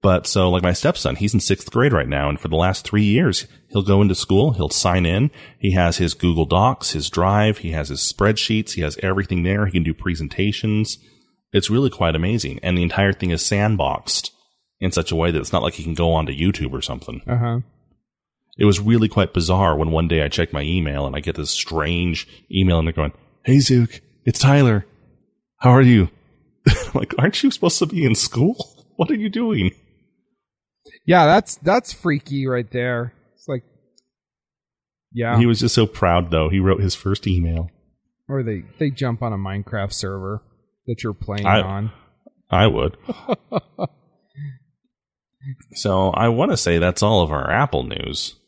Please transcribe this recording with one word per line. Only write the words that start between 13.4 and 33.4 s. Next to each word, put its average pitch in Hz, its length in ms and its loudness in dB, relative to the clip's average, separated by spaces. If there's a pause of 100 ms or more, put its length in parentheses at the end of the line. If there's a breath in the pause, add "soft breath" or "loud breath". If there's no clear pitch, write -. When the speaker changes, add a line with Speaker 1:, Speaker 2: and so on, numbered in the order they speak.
Speaker 1:
sandboxed 101 880 -2 (500)
in 92 100 -2
such - 200 -2
a 85 40 -2
way 85 160 0
that 78 80 0
it's - 140 -6
not 73 100 0
like 80 120 -4
he - 80 -12
can 82 100 -6
go 82 200 0
onto 76 200 -2
YouTube 82 400 -2
or 67 80 -8
something. - 460 -10
Speaker 2:
Uh-huh. 120 320 -2 (1000)
Speaker 1:
It - 80 2
was 98 160 4
really 110 260 2
quite - 260 0
bizarre 87 440 0
when 78 140 -2
one 82 180 0
day 80 140 2
I 73 40 -2
checked 85 260 -4
my 73 100 -6
email 73 440 -4
and 65 80 -8
I 76 60 -6
get 80 140 -6
this 73 160 -8
strange 85 760 -4 (240 loud breath)
email, 92 260 2
and 80 100 0
they're 85 60 -4
going, 78 200 -4 (320)
"Hey, 131 140 6
Zook, 127 420 2 (240)
it's 120 140 0
Tyler. 131 460 4 (760)
How 123 120 6
are 131 100 8
you?" 117 280 6 (320)
<laughs> - 260 -2
I'm 523 260 2
like, - 240 -2
"Aren't 131 240 0
you 277 100 4
supposed - 280 0
to 180 60 2
be 165 180 -2
in 113 120 4
school? 165 420 0 (400)
What 165 120 -2
are 311 60 0
you 214 140 -4
doing?" 202 420 -2 (1300 loud breath)
Speaker 2:
Yeah, 170 200 6
that's, 180 320 2
that's 151 340 0
freaky 139 560 -4
right 123 240 -4
there. 120 420 -4 (200)
It's - 140 -20